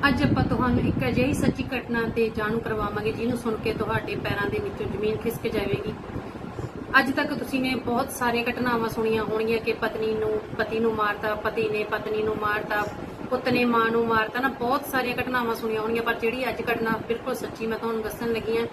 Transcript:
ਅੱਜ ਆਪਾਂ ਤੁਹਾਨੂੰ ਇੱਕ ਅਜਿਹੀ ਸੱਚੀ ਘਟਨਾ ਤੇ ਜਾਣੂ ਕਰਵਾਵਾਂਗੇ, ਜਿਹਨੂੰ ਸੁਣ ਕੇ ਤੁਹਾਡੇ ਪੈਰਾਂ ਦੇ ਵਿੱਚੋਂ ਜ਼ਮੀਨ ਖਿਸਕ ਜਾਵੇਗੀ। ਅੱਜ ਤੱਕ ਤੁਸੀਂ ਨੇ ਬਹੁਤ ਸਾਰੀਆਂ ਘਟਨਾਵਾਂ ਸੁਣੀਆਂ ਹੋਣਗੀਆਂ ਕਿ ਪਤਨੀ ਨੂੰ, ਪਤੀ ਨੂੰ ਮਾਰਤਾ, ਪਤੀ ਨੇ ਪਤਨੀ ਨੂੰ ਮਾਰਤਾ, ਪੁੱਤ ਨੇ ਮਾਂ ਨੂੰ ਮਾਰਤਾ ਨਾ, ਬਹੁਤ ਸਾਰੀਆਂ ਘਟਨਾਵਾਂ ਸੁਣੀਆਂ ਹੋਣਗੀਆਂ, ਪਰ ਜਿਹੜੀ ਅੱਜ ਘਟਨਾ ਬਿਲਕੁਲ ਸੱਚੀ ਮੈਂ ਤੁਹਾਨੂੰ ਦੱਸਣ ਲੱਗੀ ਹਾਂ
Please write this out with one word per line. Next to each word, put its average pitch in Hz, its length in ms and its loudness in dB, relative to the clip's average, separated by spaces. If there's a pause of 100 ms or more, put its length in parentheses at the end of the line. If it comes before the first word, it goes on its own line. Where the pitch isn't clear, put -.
ਅੱਜ 285 160 4
ਆਪਾਂ 262 200 4
ਤੁਹਾਨੂੰ 247 360 2
ਇੱਕ 254 280 2
ਅਜਿਹੀ 254 260 2
ਸੱਚੀ - 300 2
ਘਟਨਾ 240 380 -2 (140)
ਤੇ 226 140 4
ਜਾਣੂ 220 300 0
ਕਰਵਾਵਾਂਗੇ, 214 520 -2
ਜਿਹਨੂੰ 233 260 0
ਸੁਣ 220 180 0
ਕੇ 214 180 -2
ਤੁਹਾਡੇ 214 420 -2
ਪੈਰਾਂ 202 340 0
ਦੇ 208 100 0
ਵਿੱਚੋਂ 202 260 -4
ਜ਼ਮੀਨ 214 320 -2
ਖਿਸਕ 233 300 -4
ਜਾਵੇਗੀ। 196 460 -2 (1040)
ਅੱਜ 262 120 2
ਤੱਕ 294 220 0
ਤੁਸੀਂ 262 280 -2
ਨੇ 254 140 0
ਬਹੁਤ 240 360 0
ਸਾਰੀਆਂ 240 400 0
ਘਟਨਾਵਾਂ 233 380 0
ਸੁਣੀਆਂ 220 340 0
ਹੋਣਗੀਆਂ 220 360 0
ਕਿ 220 140 0
ਪਤਨੀ 220 400 -2
ਨੂੰ, 214 440 -2
ਪਤੀ 220 220 0
ਨੂੰ 226 160 2
ਮਾਰਤਾ, 214 400 0
ਪਤੀ 214 340 0
ਨੇ 214 140 0
ਪਤਨੀ 214 400 -2
ਨੂੰ 214 180 0
ਮਾਰਤਾ, 214 440 0 (440)
ਪੁੱਤ 254 200 0
ਨੇ 247 160 4
ਮਾਂ 233 240 4
ਨੂੰ 233 180 4
ਮਾਰਤਾ 226 320 2
ਨਾ, 262 80 2
ਬਹੁਤ 262 380 0
ਸਾਰੀਆਂ 247 300 0
ਘਟਨਾਵਾਂ 247 400 0
ਸੁਣੀਆਂ 220 260 0
ਹੋਣਗੀਆਂ, 226 220 0
ਪਰ 233 100 2
ਜਿਹੜੀ 233 360 0
ਅੱਜ - 120 -4 (100)
ਘਟਨਾ 226 200 0 (160)
ਬਿਲਕੁਲ 233 280 -2
ਸੱਚੀ - 320 -6
ਮੈਂ 220 100 -2
ਤੁਹਾਨੂੰ 226 240 -2
ਦੱਸਣ 214 300 -4
ਲੱਗੀ 226 260 0
ਹਾਂ 233 160 2